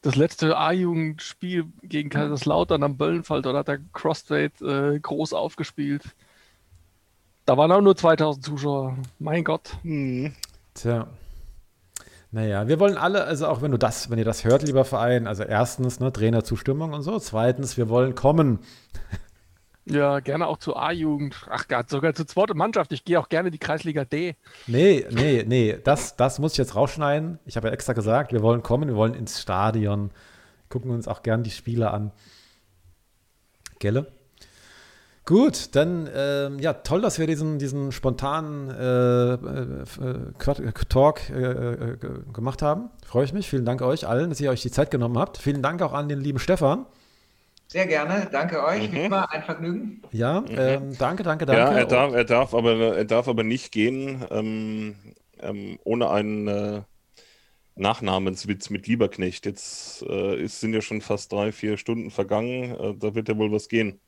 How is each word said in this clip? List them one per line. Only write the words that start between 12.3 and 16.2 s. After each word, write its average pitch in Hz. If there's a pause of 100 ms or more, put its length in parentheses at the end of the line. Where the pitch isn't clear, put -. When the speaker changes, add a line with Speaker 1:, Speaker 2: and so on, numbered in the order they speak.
Speaker 3:
Naja, 107
wir 151
wollen 196
alle, 185
also 151
auch 127
wenn 143
du 123
das, 110
wenn 117
ihr 113
das 110
hört, 131
lieber 135
Verein, 120
also 101
erstens, 123
ne, 131
Trainerzustimmung 117